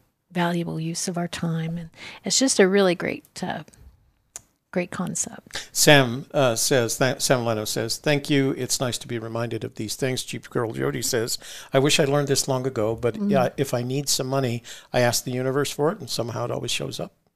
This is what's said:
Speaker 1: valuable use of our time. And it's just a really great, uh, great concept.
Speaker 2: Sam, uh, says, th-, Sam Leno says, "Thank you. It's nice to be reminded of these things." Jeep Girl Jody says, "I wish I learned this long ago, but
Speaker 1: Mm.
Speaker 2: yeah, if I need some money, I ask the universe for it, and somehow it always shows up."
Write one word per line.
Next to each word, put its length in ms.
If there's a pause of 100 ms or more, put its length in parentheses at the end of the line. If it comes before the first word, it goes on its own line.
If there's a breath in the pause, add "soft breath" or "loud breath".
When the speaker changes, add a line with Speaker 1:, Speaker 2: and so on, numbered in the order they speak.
(300)
Speaker 1:
valuable 500
use 280
of 100
our 100
time. 480
And 140 (340 loud breath)
it's 140
just 220
a 80
really 260
great, 480
uh, 220 (1080)
great 220
concept. 800
Speaker 2:
Sam, 600
uh, 240
says, 420
th-, 220
Sam 240
Leno 200
says, 340
"Thank 320
you. 220
It's 280
nice 180
to 100
be 100
reminded 460
of 100
these 220
things." 260
Jeep 260
Girl 240
Jody 300
says, 360 (360 loud breath)
"I 60
wish 200
I 40
learned 240
this 200
long 180
ago, 280
but 220
Speaker 1:
Mm. 140
Speaker 2:
yeah, 260
if 180
I 80
need 260
some 200
money, 340 (300 loud breath)
I 80
ask 240
the 80
universe 400
for 180
it, 80
and 100
somehow 360
it 80
always 180
shows 300
up." 120 (240)